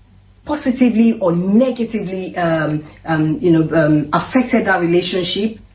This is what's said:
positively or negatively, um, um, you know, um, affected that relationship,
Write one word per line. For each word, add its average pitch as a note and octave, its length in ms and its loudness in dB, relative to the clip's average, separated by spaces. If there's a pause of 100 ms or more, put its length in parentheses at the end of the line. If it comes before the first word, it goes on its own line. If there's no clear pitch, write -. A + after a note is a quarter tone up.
(440)
positively A#3 760 2
or F3 120 2
negatively, F#3+ 1040 -2
um, D#3+ 460 -2 (220)
um, D#3 360 -2
you F3+ 100 2
know, D#3+ 240 4
um, D3+ 380 2
affected G#3+ 540 0
that F#3+ 140 0
relationship, F3 800 -2 (160)